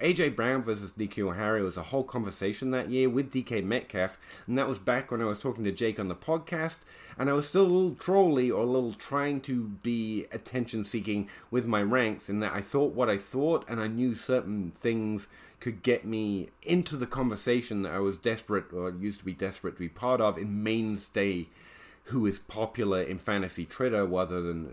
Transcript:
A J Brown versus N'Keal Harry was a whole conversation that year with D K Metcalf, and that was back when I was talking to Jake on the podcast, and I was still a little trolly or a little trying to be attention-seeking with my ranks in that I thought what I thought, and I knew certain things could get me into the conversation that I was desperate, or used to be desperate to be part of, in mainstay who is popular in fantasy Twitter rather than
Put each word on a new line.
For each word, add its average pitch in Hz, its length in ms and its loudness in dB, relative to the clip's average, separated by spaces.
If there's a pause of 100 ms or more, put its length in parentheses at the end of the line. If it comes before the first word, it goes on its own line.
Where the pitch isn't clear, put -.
A 165 120 4
J 170 160 4
Brown 123 340 0
versus 101 300 -4
N'Keal 101 420 -2
Harry 107 280 2
was 90 140 -2
a 85 80 -6
whole 131 200 -2
conversation 107 680 -2
that 127 200 -2
year 131 200 4
with 127 220 0
D 131 100 0
K 113 180 -2
Metcalf, 95 580 -2 (280)
and 120 100 0
that 131 120 2
was 123 100 -2
back 127 320 0
when 117 100 -2
I 117 40 0
was 104 160 -2
talking 117 240 -4
to 101 80 0
Jake 110 260 0
on 101 80 -2
the 90 80 -4
podcast, 160 640 -4 (400)
and 135 100 0
I 143 40 4
was 147 160 2
still 190 180 6
a - 0 -
little 180 300 4
trolly 160 560 4
or 98 100 2
a 120 40 2
little 123 260 2
trying 143 480 -2
to 123 240 0 (180)
be 110 480 0
attention-seeking 107 960 -2 (220)
with 117 160 2
my 107 160 2
ranks 110 460 2
in 104 100 0
that 107 160 -2
I 104 60 -2
thought 139 340 2
what 117 160 2
I 101 60 4
thought, 143 520 0
and 113 120 -4
I 110 80 0
knew 117 260 2
certain 104 560 -2
things 110 560 -2 (340)
could 107 220 -6
get 120 220 4
me 104 460 -2 (120)
into 170 340 2
the 123 100 -4
conversation 120 760 0
that 87 100 -4
I 90 60 -2
was 98 180 0
desperate, 107 560 -2
or 90 180 -2
used 101 280 -4
to - 60 -14
be 95 80 -4
desperate 95 400 -4
to - 80 -10
be 87 80 -4
part 123 320 0
of, 104 180 4
in 104 240 -2
mainstay 104 840 0 (560)
who 120 220 0
is 98 120 2
popular 107 640 -2
in 87 160 -4
fantasy 92 480 -2
Twitter 110 400 2
rather 90 340 0
than 82 320 -4